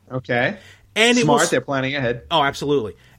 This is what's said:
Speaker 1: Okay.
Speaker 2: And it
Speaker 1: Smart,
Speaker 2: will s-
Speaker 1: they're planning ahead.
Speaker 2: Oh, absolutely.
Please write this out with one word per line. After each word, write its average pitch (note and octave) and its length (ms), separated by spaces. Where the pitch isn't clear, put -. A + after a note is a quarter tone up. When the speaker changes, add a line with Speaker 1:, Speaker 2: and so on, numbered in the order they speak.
Speaker 1:
Okay. C3 460
Speaker 2:
And A#3+ 220
it B3+ 60
Speaker 1:
Smart, D3 160
Speaker 2:
will D#3+ 40
s- E3+ 80
Speaker 1:
they're C3+ 100
planning C3+ 340
ahead. B2 360
Speaker 2:
Oh, D#3+ 100
absolutely. C#3 540